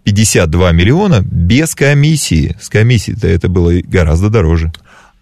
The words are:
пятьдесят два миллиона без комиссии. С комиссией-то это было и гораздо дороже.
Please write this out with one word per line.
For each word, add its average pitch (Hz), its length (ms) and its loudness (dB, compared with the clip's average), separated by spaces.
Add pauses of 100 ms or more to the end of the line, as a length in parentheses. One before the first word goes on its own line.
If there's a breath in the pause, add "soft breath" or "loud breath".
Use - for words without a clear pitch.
пятьдесят 101 460 0
два 87 240 0
миллиона 123 480 2
без 110 520 0
комиссии. 143 840 0
С - 80 -18
комиссией-то 107 600 -2
это 87 180 0
было 87 220 0
и 90 120 0
гораздо 85 480 0
дороже. 82 440 0 (480 soft breath)